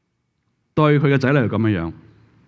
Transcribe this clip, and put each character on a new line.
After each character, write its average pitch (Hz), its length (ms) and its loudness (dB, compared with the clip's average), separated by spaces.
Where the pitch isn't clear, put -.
對 147 220 2
佢 139 120 0
嘅 139 60 0
仔 127 140 0
女 147 80 2
咁 107 160 -2
樣 107 240 0
樣， 82 120 -6